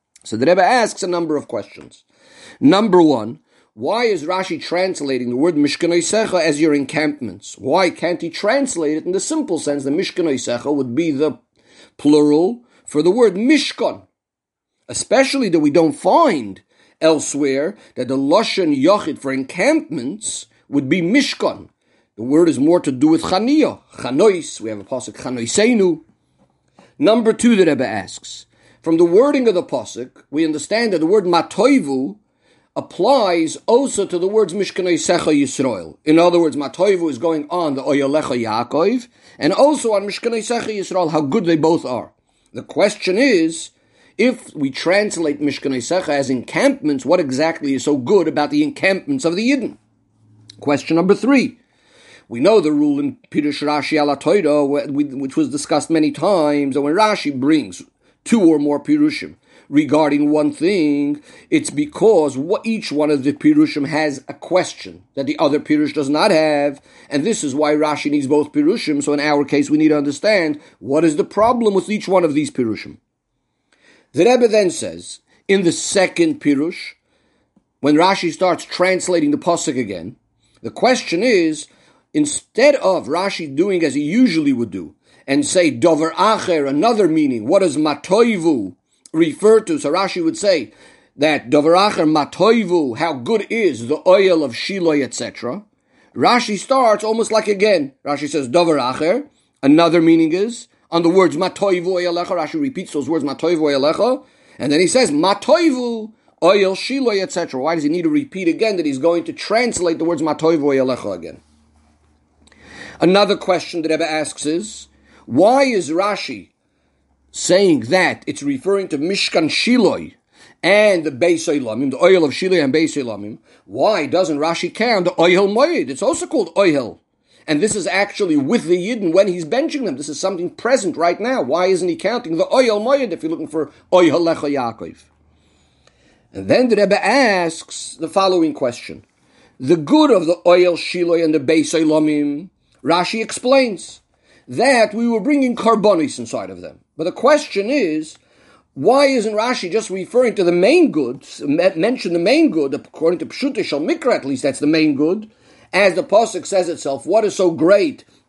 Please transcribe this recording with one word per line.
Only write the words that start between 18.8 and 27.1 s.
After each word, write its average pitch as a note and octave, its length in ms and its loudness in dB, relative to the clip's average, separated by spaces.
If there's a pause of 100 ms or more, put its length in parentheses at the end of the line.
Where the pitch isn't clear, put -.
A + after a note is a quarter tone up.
Yochid D#3+ 380 0
for C3+ 140 -6
encampments E3+ 1120 -4 (240)
would C3+ 180 -2
be F3+ 140 0
Mishkan. E3+ 680 -2 (460)
The G#2+ 80 -12
word D3+ 240 2
is C3+ 120 0
more E3 200 4
to D3+ 120 -4
do C3 160 2
with D#3+ 160 2
Chaniah. A3+ 560 0 (160)
Chanois, D#3 640 0
we A2 80 -8
have G#2+ 100 -8
a G2 40 -16
pasuk, A#2 300 -10
Chanoiseinu. F3 880 0 (960)
Number A3 360 2